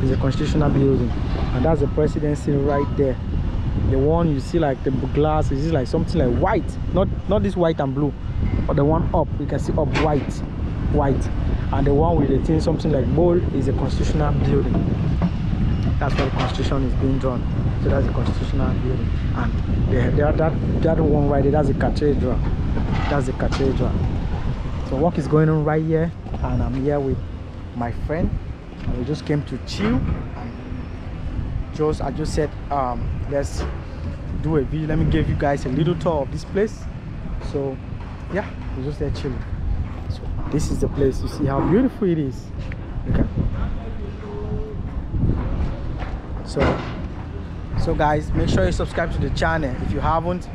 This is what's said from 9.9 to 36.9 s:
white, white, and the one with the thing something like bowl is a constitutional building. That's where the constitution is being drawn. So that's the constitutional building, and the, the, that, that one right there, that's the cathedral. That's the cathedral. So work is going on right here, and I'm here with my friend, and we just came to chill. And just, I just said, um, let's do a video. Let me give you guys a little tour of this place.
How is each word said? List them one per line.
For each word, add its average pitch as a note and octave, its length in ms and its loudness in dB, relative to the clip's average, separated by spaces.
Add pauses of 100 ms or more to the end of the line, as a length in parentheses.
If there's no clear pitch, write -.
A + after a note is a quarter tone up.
white, D3+ 300 0 (600)
white, C3 360 2 (440)
and - 120 2
the C#3+ 80 4
one D#3+ 240 4
with C#3+ 120 4
the C3+ 140 4
thing D#3+ 160 2
something E3+ 320 0
like C3 140 2 (100)
bowl F3 220 4 (160)
is C3+ 140 0
a - 60 2
constitutional D3 600 2 (120)
building. C#3 280 2 (1300)
That's C#3+ 160 2
where C3+ 100 2
the C3 60 0
constitution C3 520 0
is B2 120 2
being C3 240 2
drawn. B2 240 0 (400)
So - 60 2
that's - 180 2
the - 60 0
constitutional - 600 0
building, - 360 0 (260)
and - 180 0 (360)
the, - 260 2
the, D3 220 4
that, - 440 2
that D#3+ 180 4
one D3 300 4
right C#3+ 140 4
there, C#3+ 80 4
that's D3 160 4
the - 80 2
cathedral. B2+ 640 2 (720)
That's C#3 180 2
the - 60 -2
cathedral. C3+ 580 2 (1000)
So C#3 60 -2
work E3 220 2
is C#3+ 100 -2
going D#3 220 4
on D#3 140 2
right D#3 200 2
here, D#3+ 280 0 (300)
and B2+ 220 0
I'm B2 200 -2
here D3 160 2
with C3+ 180 0 (580)
my A#2+ 160 -4 (140)
friend, E3+ 240 0 (560)
and A#2 120 -2
we B2 80 -4
just D3+ 200 -4
came D3 180 0
to C3 140 -8 (100)
chill. A3 280 0
And - 560 -4 (1200)
just, D3+ 260 0
I C#3 100 -2
just C#3+ 220 -2
said, D3+ 160 0 (220)
um, B2 340 -2 (240)
let's C#3+ 340 -2 (760)
do D#3 160 0
a C#3 60 4
video. D3+ 240 -2
Let D3+ 100 0
me - 140 2
give - 160 4
you - 80 0
guys C#3+ 300 0
a C#3+ 40 -2
little D3+ 260 2
tour D#3+ 260 0
of B2+ 100 -4
this D3+ 140 -6
place. G#3 400 -2 (640)